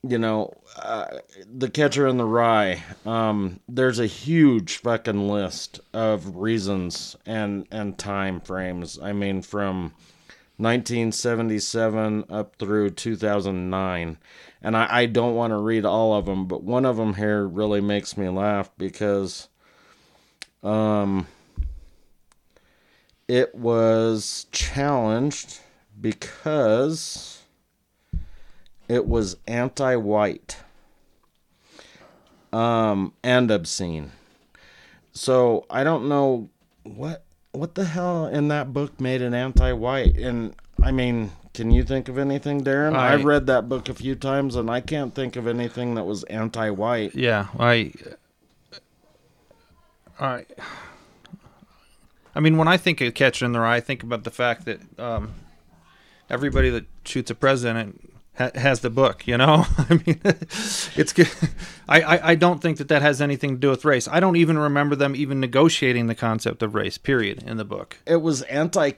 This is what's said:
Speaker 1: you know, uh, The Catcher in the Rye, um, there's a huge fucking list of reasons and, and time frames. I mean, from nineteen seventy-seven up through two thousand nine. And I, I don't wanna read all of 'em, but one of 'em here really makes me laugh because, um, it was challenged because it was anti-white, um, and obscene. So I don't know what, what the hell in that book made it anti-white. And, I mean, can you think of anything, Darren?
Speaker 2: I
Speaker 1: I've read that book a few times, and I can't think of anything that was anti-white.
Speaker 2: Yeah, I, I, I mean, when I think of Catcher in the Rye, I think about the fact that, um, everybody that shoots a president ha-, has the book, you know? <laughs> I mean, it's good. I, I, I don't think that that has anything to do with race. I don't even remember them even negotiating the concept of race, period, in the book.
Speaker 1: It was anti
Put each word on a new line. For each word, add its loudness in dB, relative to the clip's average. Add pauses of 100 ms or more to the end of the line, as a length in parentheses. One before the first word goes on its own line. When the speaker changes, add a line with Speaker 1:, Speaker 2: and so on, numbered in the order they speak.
Speaker 1:
you 0
know, -2 (240)
uh, -8 (380)
The -6
Catcher 2
in 2
the 0
Rye, 2 (220)
um, -2
there's 0
a 0
huge 2
fucking -2
list -6 (120)
of -2
reasons -4
and, -6
and -8
time -4
frames. -8
I -8
mean, -2
from -6 (640)
nineteen -2
seventy-seven -2
up -8
through 0
two -6
thousand -2
nine. -4 (440)
And -2
I, 4
I 4
don't 0
wanna 0
read 0
all 2
of 0
'em, -2
but -6
one 0
of 0
'em -2
here 0
really 0
makes -2
me -4
laugh -2
because, -4 (1120)
um, 0 (2000)
it 2
was 0
challenged -2 (420)
because -2 (1500)
it 0
was -2 (100)
anti-white, -2 (1900)
um, 0 (100)
and 4
obscene. -4 (1040)
So 2
I -2
don't 0
know 0 (340)
what, -12 (280)
what -8
the -2
hell -2
in 0
that -2
book -6
made -2
it -2
anti-white. 2
And, -4 (260)
I 4
mean, 0 (220)
can -6
you 6
think -4
of -6
anything, -2
Darren? 0
Speaker 2:
I 4
Speaker 1:
I've 2
read 4
that 2
book -4
a -8
few -6
times, -2
and -2
I -2
can't -6
think -6
of -8
anything -4
that -4
was -6
anti-white. -4
Speaker 2:
Yeah, 0 (120)
I, 2 (2250)
I, -6 (1900)
I -2
mean, 6
when 4
I 4
think 0
of 0
Catcher 2
in 0
the 0
Rye, 2
I 0
think -8
about -6
the -10
fact -2
that, -8 (200)
um, -6 (920)
everybody 2
that -4 (180)
shoots -6
a -4
president 0 (260)
ha-, 0
has 2
the -2
book, 2
you 0
know? 6
<laughs> 4
I 4 (100)
mean, 0
it's -2
good. 6 (600)
I, 8
I, 4
I 8
don't 4
think 0
that -6
that 6
has 4
anything 0
to -8
do 4
with 0
race. 2
I 2
don't 4
even 6
remember 2
them 0
even -2
negotiating 4
the 0
concept -2
of -2
race, -4
period, 0
in -8
the -6
book. -12
Speaker 1:
It 2
was 0
anti 0